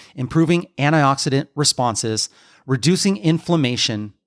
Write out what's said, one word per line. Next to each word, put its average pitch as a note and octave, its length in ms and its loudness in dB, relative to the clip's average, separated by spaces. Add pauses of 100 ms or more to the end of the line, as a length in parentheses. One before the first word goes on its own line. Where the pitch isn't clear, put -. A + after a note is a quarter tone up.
(160)
improving E3 500 0 (100)
antioxidant C#3 800 0
responses, A#2 760 -2 (380)
reducing E3 500 0
inflammation, C#3 960 0 (140)